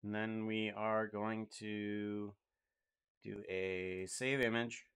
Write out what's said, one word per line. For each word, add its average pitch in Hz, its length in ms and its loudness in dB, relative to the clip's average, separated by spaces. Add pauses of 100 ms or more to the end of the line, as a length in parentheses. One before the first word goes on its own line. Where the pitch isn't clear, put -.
and 104 100 -2
then 110 320 0
we 110 300 2
are 110 300 4
going 107 400 -2 (140)
to 104 720 -2 (880)
do 101 240 -6
a 92 580 0
save 131 340 2
image. 117 440 2 (120)